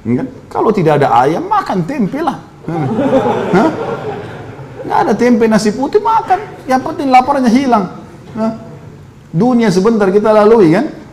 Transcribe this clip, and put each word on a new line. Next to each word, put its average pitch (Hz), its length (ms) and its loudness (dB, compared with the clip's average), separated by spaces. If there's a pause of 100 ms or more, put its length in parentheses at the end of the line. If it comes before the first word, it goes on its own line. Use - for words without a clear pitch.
Kan? 208 240 -2 (240)
Kalau 285 240 0
tidak 151 320 2
ada 120 160 2
ayam, 165 240 0
makan 370 400 -2
tempe 262 400 -4
lah. 226 160 -4 (1120)
Hah? 320 160 2 (1200)
Nggak - 160 -2
ada 247 80 0
tempe, 233 320 2
nasi 220 320 2
putih, 294 240 0
makan. 427 400 0 (240)
Yang 262 240 0
penting 285 240 -2
laparnya 254 400 2
hilang. 233 480 0 (320)
Hah? 220 240 -4 (720)
Dunia 233 400 2
sebentar 196 400 2
kita 208 240 2
lalui, 208 400 6
kan? 233 160 2 (240)